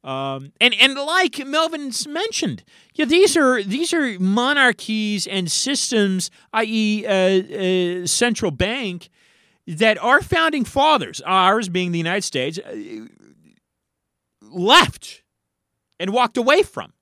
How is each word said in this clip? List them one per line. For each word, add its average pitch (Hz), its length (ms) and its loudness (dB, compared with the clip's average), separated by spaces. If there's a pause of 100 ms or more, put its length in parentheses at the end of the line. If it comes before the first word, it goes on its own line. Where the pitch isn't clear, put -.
Um, 135 480 -8 (100)
and, 233 180 4
and 269 160 6
like 302 520 -2
Melvin's 294 600 -4
mentioned, 302 560 -6 (300)
yeah, 302 120 0
these 349 300 4
are, 254 280 2
these 262 280 -4
are 254 280 -2
monarchies 220 1040 0
and 185 260 -4
systems, 202 760 0 (240)
i 226 100 0
e, 214 440 0
uh, 185 960 0
uh, - 20 -8
central 220 460 0
bank, 190 580 -6 (560)
that 202 380 0
our 262 180 4
founding 320 420 0
fathers, 277 600 0
ours 190 440 2
being 180 220 -2
the 170 60 -2
United 175 260 -2
States, 147 360 -4
uh, - 140 -14 (1700)
left 180 800 2 (760)
and 190 140 -4
walked 240 240 0
away 269 260 4
from. - 380 -8